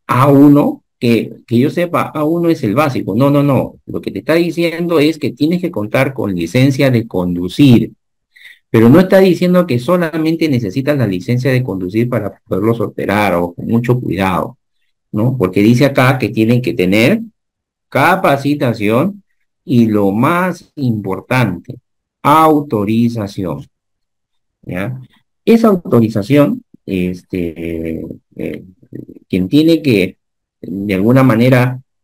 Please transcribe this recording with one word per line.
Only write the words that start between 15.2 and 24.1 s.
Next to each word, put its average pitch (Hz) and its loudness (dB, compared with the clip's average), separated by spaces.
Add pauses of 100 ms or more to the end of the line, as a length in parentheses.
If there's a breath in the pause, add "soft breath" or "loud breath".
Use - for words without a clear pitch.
Porque 92 0
dice 120 4
acá 131 2
que 104 -4
tienen 117 0
que 87 -4
tener 113 2 (680)
capacitación 139 0 (400)
y 120 2
lo 104 0
más 175 -2
importante, 104 -4 (420)
autorización, 117 0 (960)